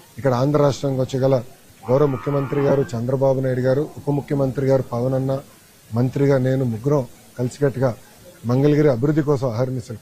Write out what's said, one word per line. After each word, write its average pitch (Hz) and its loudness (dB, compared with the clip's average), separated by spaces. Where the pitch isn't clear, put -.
ఇక్కడ 127 0
ఆంధ్ర 139 2
రాష్ట్రానికి 139 0
వచ్చి 131 -2
గల 131 2
గౌరవ 139 4
ముఖ్యమంత్రి 139 -2
గారు 139 2
చంద్రబాబు 131 0
నాయుడు 127 -2
గారు, 131 0
ఉప 123 -8
ముఖ్యమంత్రి 139 -2
గారు 135 4
పవన్ 120 -4
అన్న, 135 -2
మంత్రిగా 135 2
నేను 131 0
ముగ్గురం 120 -2
కలిసికట్టుగా 127 -2
మంగళగిరి 147 4
అభివృద్ధి 147 2
కోసం 135 0
అహర్నిశలు 123 -6